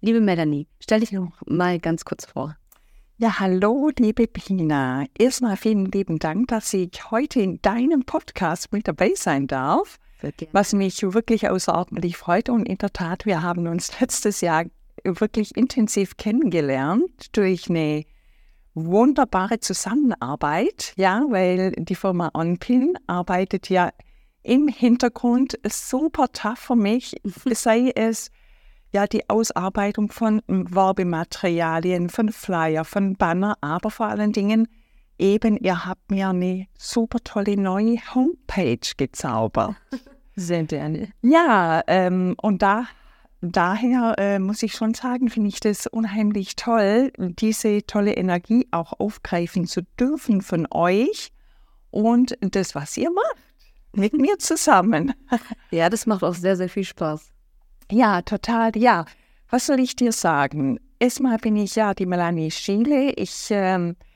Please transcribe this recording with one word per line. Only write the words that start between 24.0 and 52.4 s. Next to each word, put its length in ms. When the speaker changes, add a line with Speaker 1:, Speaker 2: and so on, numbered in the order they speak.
Speaker 2:
im 240
Hintergrund 880
super 640
tough 260
für 160
mich, 480
Speaker 1:
<laughs> 300
Speaker 2:
sei 420
es 360
ja 160
die 240
Ausarbeitung 800
von 380
Werbematerialien, 1600
von 220
Flyer, 540
von 320
Banner, 440
aber 300
vor 160
allen 260
Dingen 340
eben, 380
ihr 300
habt 240
mir 200
eine 360
super 460
tolle 340
neue 400
Homepage 640
gezaubert. 800
Speaker 1:
<laughs> 460
Sehr 280
gerne. 460
Speaker 2:
Ja, 640
ähm, 560
und 200
da, 240
daher, 800
äh, 200
muss 240
ich 120
schon 200
sagen, 340
finde 200
ich 120
das 260
unheimlich 720
toll, 600
diese 680
tolle 280
Energie 560
auch 280
aufgreifen 680
zu 160
dürfen 420
von 300
euch 600
und 500